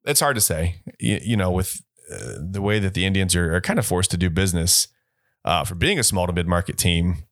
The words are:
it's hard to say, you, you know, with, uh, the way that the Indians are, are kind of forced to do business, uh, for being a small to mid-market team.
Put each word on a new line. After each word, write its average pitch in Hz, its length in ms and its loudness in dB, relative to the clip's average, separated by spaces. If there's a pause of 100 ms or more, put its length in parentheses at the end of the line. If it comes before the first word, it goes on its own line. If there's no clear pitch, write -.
it's 147 140 2
hard 143 160 2
to 107 60 0
say, 85 400 -2 (180)
you, 104 220 0
you 110 160 0
know, 90 140 2
with, 92 300 -4 (300)
uh, 52 280 -12
the 95 220 -6
way 104 180 2
that 95 140 0
the 92 120 0
Indians 95 300 2
are, 85 200 2
are 90 60 2
kind - 180 0
of 113 60 0
forced 90 260 0
to 90 60 -2
do 90 120 2
business, 87 600 2 (540)
uh, 82 200 2
for 90 120 -6
being 151 220 0
a 123 60 0
small 90 240 0
to 87 60 -2
mid-market 87 440 0
team. 87 540 0